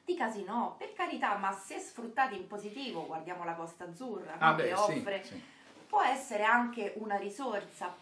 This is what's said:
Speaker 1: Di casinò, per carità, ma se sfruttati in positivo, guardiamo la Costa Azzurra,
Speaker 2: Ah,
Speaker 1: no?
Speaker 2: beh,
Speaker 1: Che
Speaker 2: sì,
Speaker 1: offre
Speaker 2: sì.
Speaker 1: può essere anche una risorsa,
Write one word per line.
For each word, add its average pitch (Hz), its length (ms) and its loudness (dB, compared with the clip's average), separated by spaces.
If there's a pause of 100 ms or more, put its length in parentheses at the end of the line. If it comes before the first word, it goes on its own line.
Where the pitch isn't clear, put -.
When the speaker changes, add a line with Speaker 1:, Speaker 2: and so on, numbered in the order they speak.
Speaker 1:
Di 349 100 0
casinò, 220 600 -2
per - 160 -10
carità, 269 440 0
ma 196 140 2
se - 280 -8
sfruttati 240 560 0
in 185 100 -6
positivo, 208 640 -6
guardiamo 165 360 -6
la 170 120 -2
Costa 170 300 -8
Azzurra, 180 520 -8
Speaker 2:
Ah, 160 140 8
Speaker 1:
no? 156 60 4
Speaker 2:
beh, 156 120 2
Speaker 1:
Che 180 60 0
Speaker 2:
sì, 202 160 6
Speaker 1:
offre 190 320 -2
Speaker 2:
sì. - 180 -14 (460)
Speaker 1:
può 415 160 4
essere 240 400 2
anche 233 540 4
una 214 180 -2
risorsa, 202 760 -4 (100)